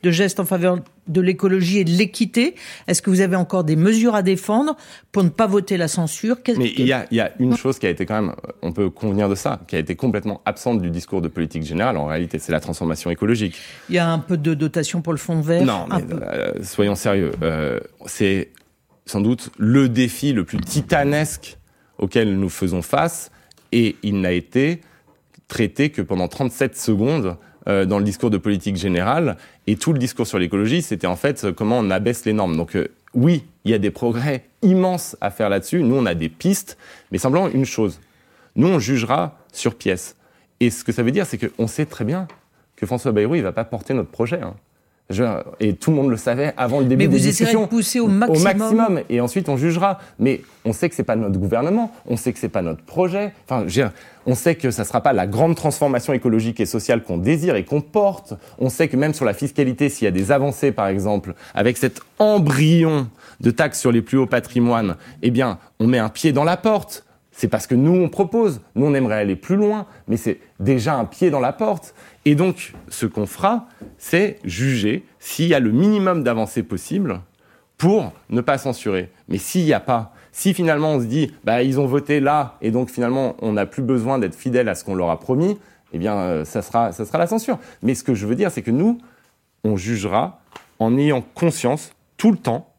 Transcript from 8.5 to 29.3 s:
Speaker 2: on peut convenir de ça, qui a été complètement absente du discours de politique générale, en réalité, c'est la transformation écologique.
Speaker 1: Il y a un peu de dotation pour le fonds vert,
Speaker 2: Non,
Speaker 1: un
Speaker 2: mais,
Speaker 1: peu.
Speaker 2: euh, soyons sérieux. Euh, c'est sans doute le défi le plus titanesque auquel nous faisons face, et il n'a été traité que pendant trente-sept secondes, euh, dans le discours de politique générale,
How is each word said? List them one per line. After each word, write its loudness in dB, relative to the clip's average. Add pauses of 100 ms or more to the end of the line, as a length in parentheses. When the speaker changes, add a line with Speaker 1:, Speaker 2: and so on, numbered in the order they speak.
Speaker 2:
on -6
peut 0
convenir 0
de 2
ça, -4
qui -4
a 0
été -4
complètement -2
absente -2
du -2
discours -4
de -2
politique -6
générale, -2
en -4
réalité, -4
c'est -6
la 0
transformation -6
écologique. -2 (340)
Speaker 1:
Il -2
y 4
a 2
un 0
peu -4
de 0
dotation -2
pour -4
le -2
fonds -2
vert, 2
Speaker 2:
Non, 0
Speaker 1:
un 0
Speaker 2:
mais, -4
Speaker 1:
peu. -8
Speaker 2:
euh, -4 (100)
soyons 0
sérieux. 0 (100)
Euh, -2 (260)
c'est 0 (560)
sans -4
doute 0
le 4
défi 0
le 0
plus -6
titanesque -2 (400)
auquel 0
nous 0
faisons -2
face, -2 (420)
et 2
il -2
n'a 0
été 0 (680)
traité 0
que -6
pendant -2
trente-sept -4
secondes, 0 (300)
euh, 2
dans 2
le 2
discours 0
de 0
politique -2
générale, 0 (300)